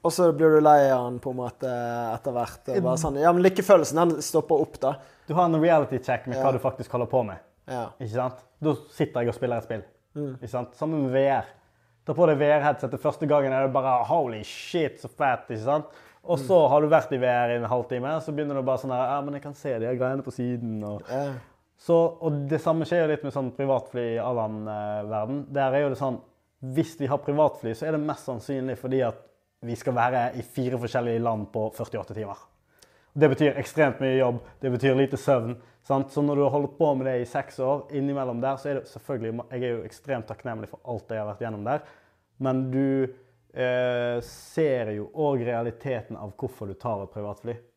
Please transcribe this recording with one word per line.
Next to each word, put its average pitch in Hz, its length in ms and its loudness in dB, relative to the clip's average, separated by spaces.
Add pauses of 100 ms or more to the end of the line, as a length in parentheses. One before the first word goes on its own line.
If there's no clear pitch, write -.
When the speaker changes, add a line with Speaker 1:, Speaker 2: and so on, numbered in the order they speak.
Speaker 1:
Og 165 80 2
så 180 140 4 (100)
blir 160 220 6
du - 20 10
lei 147 300 8
av 123 160 2
den 123 160 -6
på 135 80 -6
en 127 80 -8
måte 127 320 -6
etter 120 640 -4
hvert. - 340 -6
Og 175 140 0
bare 160 160 2
Speaker 2:
Mm. 160 60 -2
Speaker 1:
sånn, 139 180 -2
ja, 170 100 8
men 175 100 4
lykkefølelsen, 185 540 6
den 165 240 4
stopper 151 400 2
opp - 200 -4
da. 139 160 -2 (320)
Speaker 2:
Du 151 60 -4
har 180 120 4
en 160 140 2
reality 156 380 4
check 127 280 -4
med 123 120 -4
hva 135 120 4
Speaker 1:
Ja. - 20 0
Speaker 2:
du 127 60 0
faktisk - 320 -4
holder 120 160 -2
på 127 180 2
med. 98 140 -10 (300)
Speaker 1:
Ja. 123 220 -6 (100)
Speaker 2:
Ikke 110 120 -8
sant? 123 220 -2 (260)
Da 151 140 2 (160)
sitter - 300 -2
jeg 120 80 0
og 113 60 -2
spiller 123 240 -2
et 107 60 -8
spill. 110 180 -8 (340)
Speaker 1:
Mm. 143 260 -8
Speaker 2:
Ikke 117 80 -12
sant? 123 260 -8
Sammen 156 280 -2
med 127 80 0
V 135 160 4
R. 127 160 2 (600)
Ta 156 80 -6
på 170 140 6
deg 151 100 4
V 143 80 2
R-headsetet 143 560 2
første 151 260 -2
gangen, 143 240 4
er 131 120 2
det 135 100 0
bare, 127 320 2
«Holy 120 380 -2
shit, - 580 -4
så 123 80 -14
fett», 135 400 -2
ikke 110 160 -6
sant? 147 220 0 (360)
Og 170 160 0
så 160 280 6
Speaker 1:
Mm. - 40 6
Speaker 2:
har 147 120 6
du 151 60 2
vært 160 240 4
i 135 40 0
V 127 100 0
R 123 260 2
i 120 40 0
en 120 80 -2
halvtime, 123 560 -2
så 160 140 -10
begynner 143 220 -4
du 131 60 -2
bare 131 160 0
sånn 135 140 -6
her, 127 220 0
«Ja, 143 80 -2
men 143 100 -8
jeg 143 100 -10
kan 143 120 -12
se 131 240 -6
de 113 80 -2
her 127 100 -2
greiene 127 260 -2
på 127 80 -10
siden», 117 540 -4
og 104 240 -8
Speaker 1:
Ja. 135 240 -4 (460)
Speaker 2:
så, 165 420 2
og 147 260 -2
det 156 140 -2
samme 160 240 0
skjer 170 220 2
jo - 20 0
litt 151 160 -2
med 135 80 -6
sånn 131 240 -4
privatfly 123 600 -2
i - 20 -2
Allan, 110 500 -4
eh, 107 400 -6
verden. 117 420 -4
Der 135 220 0
er 139 80 2
jo 143 80 2
det 127 100 -4
sånn, 131 220 -4 (420)
hvis 131 360 -4
vi 143 80 -4
har 139 120 0
privatfly, 143 560 0
så 151 120 -8
er 160 60 -2
det 151 80 -2
mest 151 260 -6
sannsynlig 127 500 -6
fordi 131 320 -2
at 113 80 -6 (460)
vi 120 120 -6
skal 127 200 -4
være 123 420 0
i 117 60 -8
fire 127 340 -4
forskjellige 117 460 -2
land 110 280 -2
på 110 240 -4
førtiåtte 107 400 -10
timer. 101 220 -10 (800)
Det 143 140 8
betyr 139 260 2
ekstremt 147 420 2
mye 131 200 2
jobb, 120 220 2 (200)
det 135 100 -2
betyr 127 240 2
lite 135 220 2
søvn, 123 400 0 (280)
sant? 135 280 -2
Så 147 120 0
når 143 120 0
du 143 100 2
har 123 40 2
holdt 143 280 -2
på 147 180 2
med 131 100 -4
det 127 140 -2
i 120 80 -4
seks - 320 -6
år, 139 220 0 (100)
innimellom 135 480 -4
der, 135 160 -2
så 147 140 -8
er 135 100 -4
det - 80 -18
selvfølgelig 113 480 -8
ma-, 120 140 -10
jeg 123 120 -6
er 120 140 -2
jo 110 80 -8
ekstremt 120 420 -8
takknemlig 110 440 -10
for - 180 -20
alt 113 240 -8
jeg 110 80 -4
har 104 80 -6
vært 104 160 -10
gjennom 104 200 -8
der. 139 180 -4 (580)
Men 131 300 0
du, 135 160 2 (680)
eh, 123 680 0
ser 127 760 -2
jo 104 160 -8
også 143 320 0
realiteten 117 720 -4
av 107 200 -12
hvorfor - 300 -10
du 98 80 -8
tar 104 300 -6
et 95 80 -16
privatfly. 104 440 -10 (200)